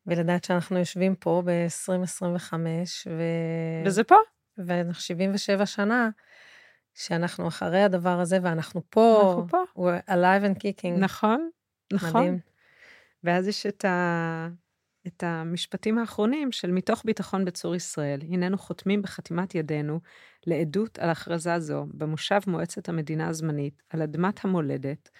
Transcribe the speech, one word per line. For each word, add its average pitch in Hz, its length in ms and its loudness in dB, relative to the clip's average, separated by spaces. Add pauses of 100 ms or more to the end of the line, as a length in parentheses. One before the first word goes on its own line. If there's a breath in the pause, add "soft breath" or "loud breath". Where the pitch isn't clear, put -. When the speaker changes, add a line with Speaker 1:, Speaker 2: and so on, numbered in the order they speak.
Speaker 1:
ולדעת 170 360 2
שאנחנו 180 340 0
יושבים 180 380 0
פה 170 300 2
בעשרים 175 580 0
עשרים 175 320 -4
וחמש, 165 720 -4
ו- 165 800 -2
Speaker 2:
וזה 196 160 2
פה? 359 120 8 (420)
Speaker 1:
ואנחנו 175 440 -2
שבעים 190 320 -2
ושבע 202 320 2
שנה, 220 440 2 (840 soft breath)
שאנחנו 170 540 -2
אחרי 180 360 2
הדבר 180 360 2
הזה, 180 220 2
ואנחנו 165 480 -2
פה. 220 380 8
Speaker 2:
אנחנו 175 200 2
פה. 359 160 2 (140)
Speaker 1:
We're 180 320 0
alive 185 360 4
and 196 160 0
kicking. 190 380 -2
Speaker 2:
נכון, 214 500 2 (440)
נכון. 170 280 2
Speaker 1:
מדהים. 180 180 0 (840 soft breath)
Speaker 2:
ואז 180 240 2
יש 208 180 -4
את 202 200 -4
ה-, 170 600 0 (600)
את - 160 -10
המשפטים 170 720 -2
האחרונים 233 540 -2
של 180 200 -4
מתוך 185 340 0
ביטחון 196 400 -2
בצור 175 300 -4
ישראל, 147 460 -4
"הננו 180 360 -2
חותמים 196 440 -2
בחתימת 180 540 -6
ידינו 151 440 -2 (480 soft breath)
לעדות 165 520 -2
על 170 100 0
הכרזה 170 500 -2
זו 147 340 -4
במושב 156 540 -2
מועצת 175 420 -4
המדינה 160 380 -2
הזמנית, 151 640 -4
על 160 120 -4
אדמת 165 440 -2
המולדת, 139 640 -2 (100)